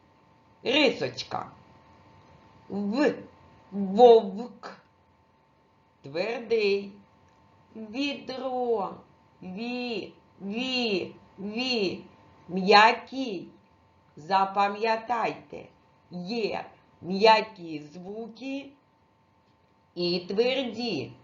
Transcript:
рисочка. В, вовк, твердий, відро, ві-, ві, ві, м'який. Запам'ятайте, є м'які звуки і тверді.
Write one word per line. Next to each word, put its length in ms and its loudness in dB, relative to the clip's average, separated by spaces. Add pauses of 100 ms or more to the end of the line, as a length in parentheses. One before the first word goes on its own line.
(640)
рисочка. 880 -2 (1160)
В, 440 0 (580)
вовк, 1080 6 (1200)
твердий, 920 -2 (840)
відро, 1200 -4 (460)
ві-, 720 -8 (280)
ві, 760 -4 (240)
ві, 680 -4 (420)
м'який. 1000 4 (680)
Запам'ятайте, 1500 -2 (440)
є 540 -4 (360)
м'які 800 2
звуки 920 -12 (1200)
і 240 -2
тверді. 920 -2 (120)